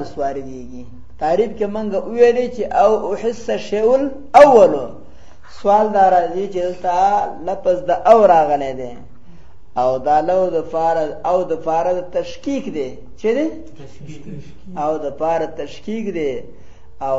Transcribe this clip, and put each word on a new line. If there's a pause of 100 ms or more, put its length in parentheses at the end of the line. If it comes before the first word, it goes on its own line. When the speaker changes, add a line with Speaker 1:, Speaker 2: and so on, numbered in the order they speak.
(180)
Speaker 1:
واردېږي. (360)
تعریف
کې
موږ (180)
ویلې
چې (100)
او (220)
احس
الشیء
الاول. (760)
سوال
دا
راځي
چې
دلته (500)
لفظ
د
او
راغلی
دی، (840)
او
دا
لو
د
فاره، (220)
او
د
فاره
د (100)
تشکیک
دی. (280)
چی
دی؟
Speaker 2:
تشکیک. (560)
Speaker 1:
او
د (100)
فاره
تشکیک
دی، (680)
او